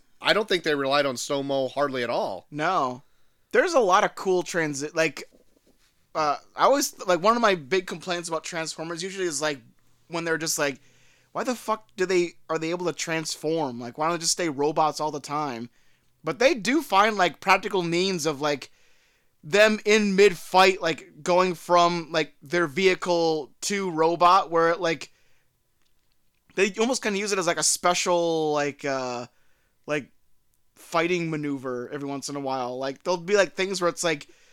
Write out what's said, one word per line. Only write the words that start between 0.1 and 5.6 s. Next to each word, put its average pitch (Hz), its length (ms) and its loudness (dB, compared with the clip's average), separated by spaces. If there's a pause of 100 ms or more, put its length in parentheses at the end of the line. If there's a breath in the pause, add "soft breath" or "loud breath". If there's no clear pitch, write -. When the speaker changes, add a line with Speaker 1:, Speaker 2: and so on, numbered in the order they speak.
Speaker 1:
I 151 120 4
don't 202 140 0
think 180 160 0
they 151 120 0
relied 139 320 2
on 127 100 -4
slow-mo 139 520 -2
hardly 131 340 -2
at 117 80 -2
all. 143 400 -4
Speaker 2:
No. 147 500 -2 (500)
There's 330 220 2
a 294 60 4
lot 202 240 4
of 175 100 0
cool 180 300 0
transi-, 151 520 -4
like, 160 280 0 (880)